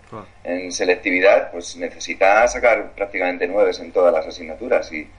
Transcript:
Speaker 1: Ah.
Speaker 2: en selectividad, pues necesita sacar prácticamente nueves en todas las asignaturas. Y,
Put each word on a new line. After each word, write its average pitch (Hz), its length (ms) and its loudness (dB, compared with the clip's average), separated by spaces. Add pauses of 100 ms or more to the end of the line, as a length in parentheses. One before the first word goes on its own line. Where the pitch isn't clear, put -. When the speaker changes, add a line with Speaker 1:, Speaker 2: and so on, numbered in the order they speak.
(120)
Speaker 1:
Ah. 107 140 -14 (180)
Speaker 2:
en 90 280 -6
selectividad, 92 800 2
pues 85 240 -12
necesita 95 720 2
sacar 117 480 0
prácticamente 92 520 -4
nueves 92 320 0
en 85 120 -16
todas 90 200 4
las 80 140 0
asignaturas. 80 640 -4
Y, 78 160 -10 (120)